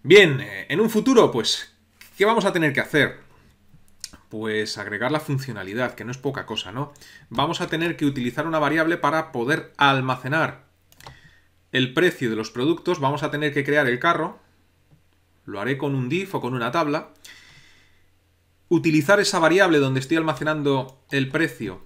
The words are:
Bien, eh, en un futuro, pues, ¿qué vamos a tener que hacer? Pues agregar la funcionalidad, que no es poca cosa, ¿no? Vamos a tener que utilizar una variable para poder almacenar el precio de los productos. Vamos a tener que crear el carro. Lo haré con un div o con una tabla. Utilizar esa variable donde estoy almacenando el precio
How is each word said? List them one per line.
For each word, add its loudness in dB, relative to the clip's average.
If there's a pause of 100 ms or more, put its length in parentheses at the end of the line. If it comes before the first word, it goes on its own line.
Bien, 8
eh, -12
en 0
un 2
futuro, 6
pues, -4 (420)
¿qué 2
vamos 2
a 2
tener 0
que 0
hacer? 0 (1080)
Pues -4
agregar -4
la 0
funcionalidad, -4
que -14
no -10
es -10
poca -6
cosa, -8
¿no? -8 (360)
Vamos -2
a -4
tener -4
que 0
utilizar -4
una -2
variable 0
para -2
poder -4
almacenar 0 (1040)
el 0
precio 0
de -2
los -6
productos. -2
Vamos -2
a -4
tener -4
que 0
crear 2
el 0
carro. 0 (1040)
Lo -10
haré -2
con -4
un -2
div -4
o -6
con -4
una -2
tabla. -2 (1600)
Utilizar 4
esa 0
variable 4
donde 2
estoy -4
almacenando -2
el -2
precio -4